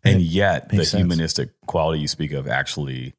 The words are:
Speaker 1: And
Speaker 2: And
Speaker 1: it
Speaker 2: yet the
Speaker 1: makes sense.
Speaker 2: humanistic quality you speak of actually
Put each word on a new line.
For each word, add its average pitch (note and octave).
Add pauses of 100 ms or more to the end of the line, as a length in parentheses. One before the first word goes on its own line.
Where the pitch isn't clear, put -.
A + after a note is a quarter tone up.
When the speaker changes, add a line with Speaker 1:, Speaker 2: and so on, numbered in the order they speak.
Speaker 1:
And G2
Speaker 2:
And F#2
Speaker 1:
it E2+
Speaker 2:
yet F2+
the -
Speaker 1:
makes D#2+
sense. G2+
Speaker 2:
humanistic E2 (160)
quality D#2+
you D2
speak D2+
of C2+
actually C2